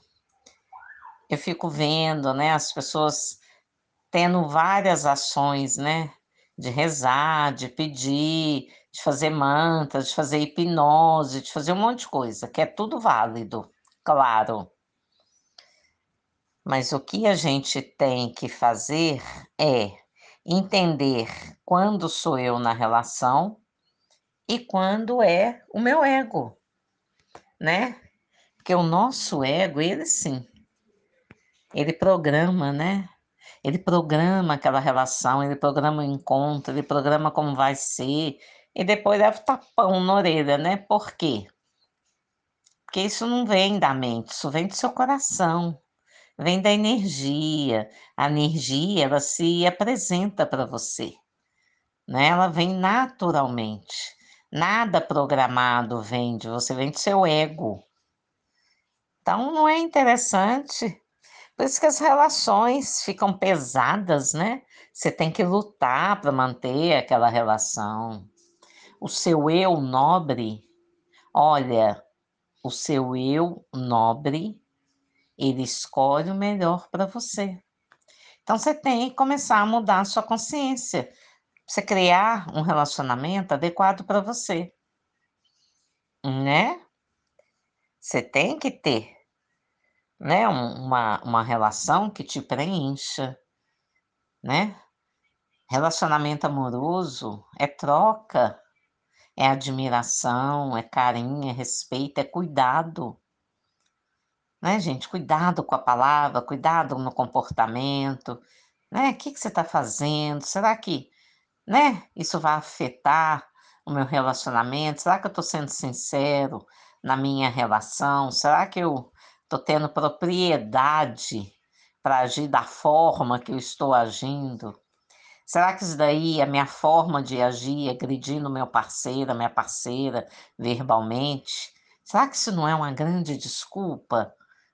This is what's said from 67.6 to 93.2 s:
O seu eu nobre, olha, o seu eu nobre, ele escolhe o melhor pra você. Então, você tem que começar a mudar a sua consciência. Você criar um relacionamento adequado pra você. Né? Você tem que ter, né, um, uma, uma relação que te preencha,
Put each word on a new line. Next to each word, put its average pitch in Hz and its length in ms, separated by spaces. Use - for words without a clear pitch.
O - 80
seu 156 400
eu 175 320
nobre, 131 840
olha, 123 720
o 131 80
seu 131 440
eu 147 560
nobre, 131 880
ele 131 240
escolhe 139 680
o 196 40
melhor 196 540
pra 190 160
você. 196 580
Então, 226 160
você 294 160
tem 254 360
que 254 60
começar 269 440
a 208 80
mudar 214 320
a 202 60
sua 208 180
consciência. 254 880
Você - 160
criar 190 720
um 156 60
relacionamento 151 920
adequado 180 500
pra 202 160
você. 190 540
Né? 143 560
Você - 200
tem 170 380
que 269 140
ter, 117 440
né, 185 300
um, 127 360
uma, 120 380
uma 117 200
relação 123 640
que - 140
te - 180
preencha, 139 960